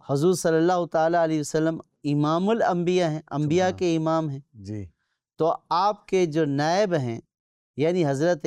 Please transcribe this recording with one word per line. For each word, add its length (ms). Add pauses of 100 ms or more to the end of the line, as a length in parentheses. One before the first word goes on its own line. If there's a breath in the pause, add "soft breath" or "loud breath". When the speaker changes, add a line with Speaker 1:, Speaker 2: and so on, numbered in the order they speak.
(100)
Speaker 1:
حضور 240
صلی 220
اللہ 360
تعالیٰ 300
علیہ 180
وسلم 400 (240)
امام 440
الانبیاء 640
ہیں، 100 (100)
انبیاء 360
Speaker 2:
سبحان۔ 120
Speaker 1:
کے 180
امام 340
ہیں۔ 100 (120)
Speaker 2:
جی۔ 340 (500)
Speaker 1:
تو 200 (140)
آپ 380
کے 180
جو 180
نائب 500
ہیں، 260 (560)
یعنی 300
حضرت 400